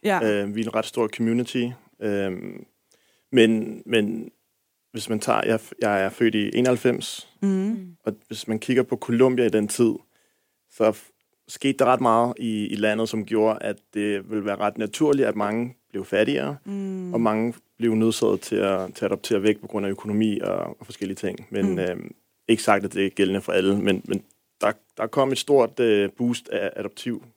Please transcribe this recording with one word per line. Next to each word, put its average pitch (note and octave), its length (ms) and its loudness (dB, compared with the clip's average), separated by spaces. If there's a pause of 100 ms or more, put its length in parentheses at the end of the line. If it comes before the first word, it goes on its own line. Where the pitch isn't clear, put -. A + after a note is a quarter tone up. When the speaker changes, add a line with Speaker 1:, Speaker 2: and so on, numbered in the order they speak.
Speaker 1:
Ja. F#3+ 160 2 (240)
Speaker 2:
Øh, G2+ 120 -4
vi A2+ 60 -2
er G#2+ 40 -2
en A2+ 100 -6
ret A2 100 0
stor A2+ 220 -2
community. A#2+ 600 0 (340)
Øhm, G2 640 -4 (640)
men, A2+ 540 4
men G#2+ 440 0 (640)
hvis A2 180 -10
man G#2+ 100 -2
tager, A#2 260 0
jeg, A2+ 140 2 (220)
jeg G2+ 220 2
er F#2+ 60 0
født A2 260 2
i G#2 220 0
enoghalvfems, B2 720 0 (120)
Speaker 1:
Mhm. G3 100 2
Speaker 3:
Mm. F#3+ 440 -4 (100)
Speaker 2:
og G#3 80 -2 (140)
hvis - 200 -12
man A2 120 -2
kigger B2+ 240 2
på A#2+ 120 -2
Colombia B2 500 2
i G#2+ 40 4
den G#2+ 180 2
tid, A2+ 260 2 (760)
så A2 180 2
f-, - 200 -6 (380)
skete C3+ 300 -4
der C3+ 80 4
ret B2+ 160 4
meget A#2+ 360 4
i, A2 300 -4
i - 80 -4
landet, G#2+ 340 0
som A2 160 -4
gjorde, A2 360 2
at G#2+ 140 -4 (180)
det G#2 360 -4
ville G#2 160 -4
være G2+ 100 -2
ret G#2 220 -2
naturligt, C3+ 500 2
at G#2+ 80 0
mange A2 400 -2 (140)
blev F#2+ 160 -8
fattigere, C#3 600 0
Speaker 1:
Mm. F#3+ 480 -8
Speaker 2:
og A#2 80 0
mange A2+ 320 0 (240)
blev A#2 180 0
nødsaget A2 460 2
til - 140 -6
at, F#2+ 380 0
til - 120 -6
at F#2+ 60 0
adoptere G2 320 -2
væk G#2+ 160 2
på - 80 -18
grund G2+ 180 -4
af G2 40 -2
økonomi G#2 500 -2
og, C2 200 -2 (200)
og - 60 -18
forskellige F#2+ 300 -8
ting. - 340 -8
Men, G2 220 0
Speaker 1:
Mm. F#2 80 -2
Speaker 2:
øhm, F2+ 320 -4 (360)
ikke A2+ 160 4
sagt, G2+ 220 2
at F#2+ 80 -6
det G2 120 0
er F#2+ 40 -2
gældende F#2+ 320 0
for - 100 -6
alle, F#2+ 300 2
men, G2 240 2
men - 180 -4 (380)
der, G#2 100 0 (260)
der A2+ 100 -4
kom C3+ 240 2
et B2+ 60 -2
stort, C3 420 2
øh, G#2 380 4
boost A#2+ 320 -2
af F#2+ 260 -2
adoptiv G#2 480 -8 (120)